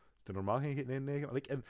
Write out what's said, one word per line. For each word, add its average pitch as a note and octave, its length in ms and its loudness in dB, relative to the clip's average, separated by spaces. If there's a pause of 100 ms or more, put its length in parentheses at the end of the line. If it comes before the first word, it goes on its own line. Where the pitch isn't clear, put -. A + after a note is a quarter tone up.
(240)
Er G2 100 -6
normaal G2 260 2
geen, C#3 280 0
nee, C3 120 0
nee, C#3+ 260 0
maar C#3+ 100 -2
ik, C#3 120 0
en C3+ 220 -2